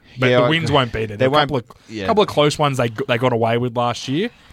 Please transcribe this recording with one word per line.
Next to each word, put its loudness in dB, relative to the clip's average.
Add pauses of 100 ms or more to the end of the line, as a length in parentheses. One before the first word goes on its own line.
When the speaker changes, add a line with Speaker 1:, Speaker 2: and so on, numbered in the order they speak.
(200)
Speaker 1:
But 2
Speaker 2:
Yeah, 4
Speaker 1:
the 4
Speaker 2:
I 2
Speaker 1:
wins 0
Speaker 2:
agree. 0
Speaker 1:
won't 2
be -6
there. -10
Speaker 2:
They 2
Speaker 1:
There 4
are -2
a 2
Speaker 2:
won't, -6
Speaker 1:
couple -2
of, -12
Speaker 2:
yeah. -6
Speaker 1:
couple 2
of -4
close 0
ones 0
they 0
g-, -8
they 0
got 2
away 0
with -4
last -4
year, -2 (240)